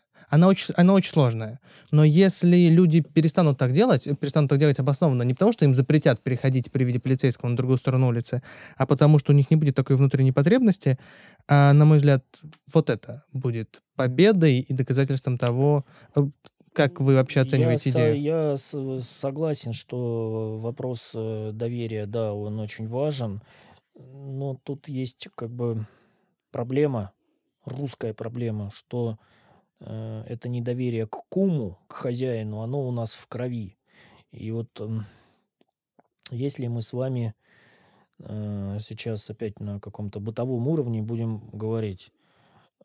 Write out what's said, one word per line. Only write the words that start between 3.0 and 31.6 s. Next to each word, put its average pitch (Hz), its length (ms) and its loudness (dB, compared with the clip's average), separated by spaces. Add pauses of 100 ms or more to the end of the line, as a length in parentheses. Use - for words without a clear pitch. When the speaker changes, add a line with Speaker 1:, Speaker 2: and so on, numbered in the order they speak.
Speaker 1:
перестанут 156 580 2
так 127 140 0
делать, 190 340 2
э, 143 80 -2
перестанут 143 360 0
так 139 80 4
делать 147 200 2
обоснованно, 135 460 0
не 123 100 2
потому 208 180 2
что - 120 0
им 135 100 6
запретят 139 480 2
переходить 127 480 -2
при 131 140 0
виде 123 160 -2
полицейского 127 480 -2
на 120 80 -2
другую 127 220 0
сторону 131 300 0
улицы, 120 340 -4 (340)
а 131 100 -2
потому 147 320 6
что 143 140 2
у - 20 6
них 143 160 4
не 160 60 4
будет 151 180 2
такой 135 220 0
внутренней 131 360 4
потребности, 175 640 2 (500)
а, 143 240 6
на 151 140 8
мой 156 100 8
взгляд, 143 280 4 (480)
вот 156 180 2
это 117 420 -8
будет 120 480 -6 (160)
победой 151 640 4
и - 140 -6
доказательством 131 640 -2
того, 135 460 0 (300)
э, 147 60 0 (540)
как 143 260 0
вы 135 160 4
вообще 131 240 2
Speaker 2:
Я 127 60 0
Speaker 1:
оцениваете 131 440 0
Speaker 2:
со-, 127 80 0
Speaker 1:
идею? 151 220 2
Speaker 2:
я 151 360 -2
с-, 135 440 -8
согласен, 139 720 -6
что 113 840 -6
вопрос, 117 560 -10
э, 110 400 -8
доверия, 113 520 -6
да, 110 280 -4
он 104 260 -8
очень 107 260 -10
важен. 120 540 -6 (560)
Но 135 640 -12
тут 143 260 -14
есть 131 460 -10
как 113 160 -12
бы 117 360 -6 (680)
проблема, 127 600 -4 (520)
русская 123 500 -8
проблема, 113 600 -8
что, 117 440 -8 (600)
э, 110 480 -12
это 120 200 -12
недоверие 123 580 -4
к - 100 -12 (120)
куму, 156 500 -2 (100)